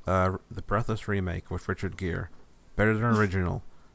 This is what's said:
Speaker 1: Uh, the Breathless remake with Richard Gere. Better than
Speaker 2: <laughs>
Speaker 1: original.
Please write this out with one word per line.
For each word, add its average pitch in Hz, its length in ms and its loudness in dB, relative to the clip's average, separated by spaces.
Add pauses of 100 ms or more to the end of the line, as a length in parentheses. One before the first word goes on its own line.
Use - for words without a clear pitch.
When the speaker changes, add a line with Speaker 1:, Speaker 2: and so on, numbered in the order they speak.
Speaker 1:
Uh, 92 300 2 (120)
the 92 120 -8
Breathless 110 460 -2
remake 92 440 -2
with 92 160 -6
Richard 92 300 -4
Gere. 87 320 -4 (460)
Better 110 180 4
than 107 100 2
Speaker 2:
<laughs> 117 140 4
Speaker 1:
original. 95 460 2 (320)